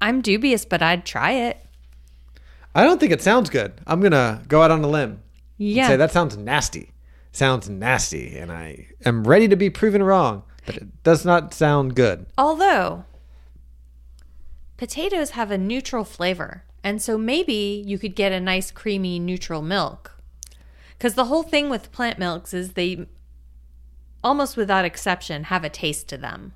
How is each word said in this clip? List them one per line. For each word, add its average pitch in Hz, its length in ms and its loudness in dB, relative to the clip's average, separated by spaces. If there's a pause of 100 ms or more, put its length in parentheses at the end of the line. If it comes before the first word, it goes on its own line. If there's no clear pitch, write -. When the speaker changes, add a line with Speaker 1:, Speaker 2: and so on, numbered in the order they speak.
Speaker 1:
I'm 240 200 2
dubious, 220 440 2
but 170 160 -2
I'd 170 240 2
try 147 280 -2
it. 240 260 -2 (1120)
Speaker 2:
I 202 120 6
don't 339 160 6
think 220 120 4
it 147 100 2
sounds 220 280 4
good. 107 220 -2 (140)
I'm 165 140 0
gonna 127 460 4
go 156 160 6
out 160 80 8
on 156 140 2
a - 40 0
limb 143 220 0
and 104 100 -14 (380)
Speaker 1:
Yeah. 214 300 0
Speaker 2:
say 135 80 6
that 156 160 4
sounds 123 240 0
nasty. 120 560 -4 (400)
Sounds 131 360 0
nasty, 98 720 -4
and 85 140 -12
I 80 340 -14 (180)
am 117 220 2
ready 202 220 8
to 196 80 6
be 190 140 2
proven 208 340 2
wrong, 151 380 2 (220)
but - 120 -10
it - 260 -18
does 165 220 4
not 170 300 2
sound 143 420 2
good. 98 300 2 (120)
Speaker 1:
Although, 277 680 2 (1700)
potatoes 320 540 -4
have 220 200 -6
a 202 80 -2
neutral 226 460 -4
flavor, 180 600 -6 (200)
and 214 160 -4
so 220 180 -2
maybe 220 680 -2
you 196 120 -6
could 202 160 -8
get 196 180 0
a 185 80 -4
nice 185 300 -2
creamy 185 480 -4
neutral 175 440 -6
milk. 170 500 -4 (840)
'Cause 240 160 -2
the 247 120 2
whole 311 160 0
thing 294 260 -2
with 233 240 -6
plant 240 260 -6
milks 175 360 -6
is 185 180 -8
they, 180 340 -4 (1160)
almost 269 320 0
without 196 280 0
exception, 175 600 -6
have 180 200 -4
a 151 40 -6
taste - 400 -6
to 139 80 -12
them. 123 400 -14